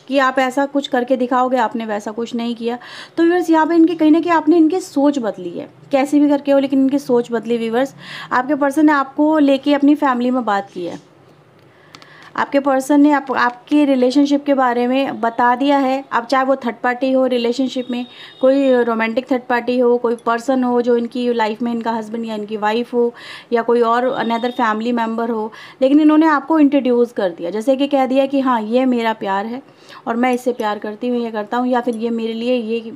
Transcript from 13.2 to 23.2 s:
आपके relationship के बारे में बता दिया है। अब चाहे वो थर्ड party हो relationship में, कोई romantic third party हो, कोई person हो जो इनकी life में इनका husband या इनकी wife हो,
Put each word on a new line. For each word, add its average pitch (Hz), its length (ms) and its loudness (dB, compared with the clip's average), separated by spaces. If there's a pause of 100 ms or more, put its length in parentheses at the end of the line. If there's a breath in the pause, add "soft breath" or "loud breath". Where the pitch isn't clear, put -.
आपके 247 540 0
relationship 277 600 2
के 285 80 2
बारे 247 340 0
में 254 340 -2
बता 240 340 0
दिया 277 220 2
है। 269 340 0
अब 233 140 -2
चाहे 262 200 0
वो 269 100 2
थर्ड 240 280 -6
party 247 280 -2
हो 262 140 2
relationship 247 640 -2
में, 247 140 -8 (360 loud breath)
कोई 262 420 4
romantic 226 480 -2
third 247 100 -2
party 247 380 -2
हो, 240 180 2
कोई 240 180 -2
person 233 480 -2
हो 247 180 0
जो 240 160 0
इनकी 240 360 -4
life 226 280 -2
में 240 100 -4
इनका 226 200 -4
husband 226 340 -8
या 220 100 -8
इनकी 208 220 -8
wife 214 360 -4
हो, 240 200 0 (400 loud breath)